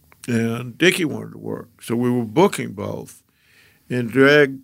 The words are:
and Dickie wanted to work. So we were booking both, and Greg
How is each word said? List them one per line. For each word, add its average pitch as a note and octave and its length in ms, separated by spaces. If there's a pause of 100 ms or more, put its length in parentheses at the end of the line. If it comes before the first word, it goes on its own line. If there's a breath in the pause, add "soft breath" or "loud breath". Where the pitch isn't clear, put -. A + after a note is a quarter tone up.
(260)
and A#2 520
Dickie F3 260
wanted A2 300
to A2 60
work. G#2+ 420
So A#2 160
we B2 120
were B2 140
booking A#2+ 480
both, G#2 520 (680 soft breath)
and A#2 200
Greg C3+ 540